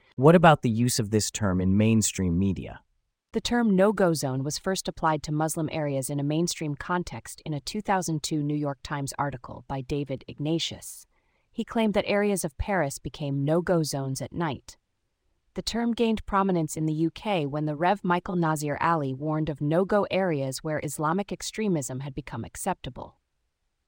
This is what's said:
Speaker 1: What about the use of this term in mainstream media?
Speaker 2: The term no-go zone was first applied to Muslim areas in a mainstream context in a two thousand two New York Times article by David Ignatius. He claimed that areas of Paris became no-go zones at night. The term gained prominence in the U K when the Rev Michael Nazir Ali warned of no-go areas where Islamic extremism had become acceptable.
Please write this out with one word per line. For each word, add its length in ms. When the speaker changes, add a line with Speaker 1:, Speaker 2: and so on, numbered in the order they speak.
Speaker 1:
What 200
about 260
the 80
use 300
of 100
this 180
term 320
in 160
mainstream 640
media? 440
Speaker 2:
The 80
term 340
no-go 400
zone 300
was 160
first 260
applied 380
to 80
Muslim 400
areas 360
in 120
a 20
mainstream 540
context 680
in 80
a 60
two 220
thousand 420
two 180
New 140
York 300
Times 340
article 480
by 140
David 480
Ignatius. 800
He 140
claimed 300
that 120
areas 380
of 140
Paris 420
became 440
no-go 380
zones 400
at 100
night. 440
The 80
term 320
gained 320
prominence 500
in 100
the 80
U 160
K 340
when 220
the 80
Rev 300
Michael 320
Nazir 440
Ali 320
warned 360
of 120
no-go 520
areas 500
where 220
Islamic 480
extremism 640
had 160
become 300
acceptable. 720